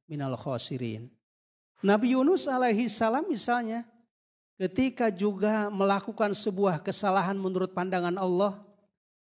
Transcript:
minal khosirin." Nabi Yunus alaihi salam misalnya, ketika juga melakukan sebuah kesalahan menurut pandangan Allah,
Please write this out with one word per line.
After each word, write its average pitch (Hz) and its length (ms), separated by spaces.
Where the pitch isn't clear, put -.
minal 139 240
khosirin." 120 720
Nabi 214 400
Yunus 294 320
alaihi 247 400
salam 233 400
misalnya, 233 560
ketika 226 560
juga 208 560
melakukan 196 640
sebuah 190 480
kesalahan 196 560
menurut 185 320
pandangan 180 480
Allah, 190 400